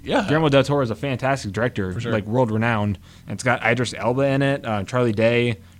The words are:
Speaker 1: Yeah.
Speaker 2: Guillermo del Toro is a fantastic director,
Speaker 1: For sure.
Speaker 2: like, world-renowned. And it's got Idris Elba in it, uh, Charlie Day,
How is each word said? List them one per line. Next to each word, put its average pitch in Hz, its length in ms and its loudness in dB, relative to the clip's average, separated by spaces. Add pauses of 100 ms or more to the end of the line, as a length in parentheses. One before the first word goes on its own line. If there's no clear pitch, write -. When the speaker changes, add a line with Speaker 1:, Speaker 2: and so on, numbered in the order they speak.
Speaker 1:
Yeah. 202 240 0
Speaker 2:
Guillermo 151 220 4
del 135 140 6
Toro 143 180 0
is 117 80 -2
a 110 40 -4
fantastic 127 580 -4
director, 104 420 -2
Speaker 1:
For 101 60 -6
sure. 117 120 -4
Speaker 2:
like, 104 140 0
world-renowned. 110 720 0 (280)
And - 60 -8
it's 101 100 -8
got 123 220 0
Idris 117 320 0
Elba 123 300 0
in 139 160 2
it, 139 240 -2
uh, 104 180 -2
Charlie 123 280 0
Day, 117 440 2 (240)